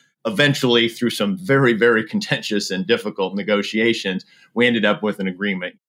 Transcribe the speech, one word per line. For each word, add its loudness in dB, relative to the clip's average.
Eventually, 2
through -2
some -2
very, 2
very 4
contentious -4
and -4
difficult -2
negotiations, -2
we 2
ended 2
up 2
with -4
an -4
agreement. -6